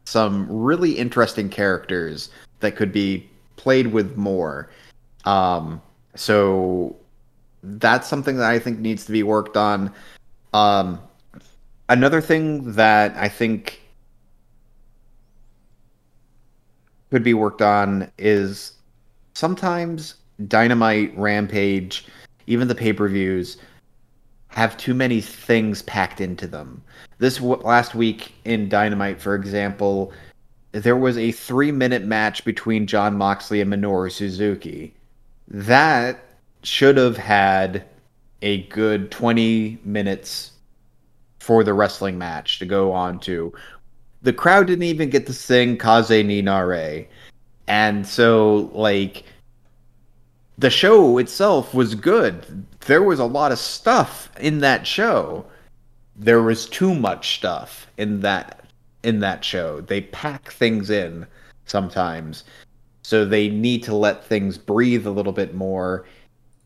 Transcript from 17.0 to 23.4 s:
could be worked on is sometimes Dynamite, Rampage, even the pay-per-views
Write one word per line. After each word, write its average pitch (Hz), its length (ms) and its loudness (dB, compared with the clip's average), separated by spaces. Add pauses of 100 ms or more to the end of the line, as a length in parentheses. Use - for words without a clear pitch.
could 123 140 2
be 117 100 4
worked 107 280 -2
on 101 560 2
is 101 540 -2 (640)
sometimes 170 800 -6 (320)
Dynamite, 113 720 2
Rampage, 101 880 -2 (400)
even 120 220 0
the 120 60 -2
pay-per-views 98 800 -2 (920)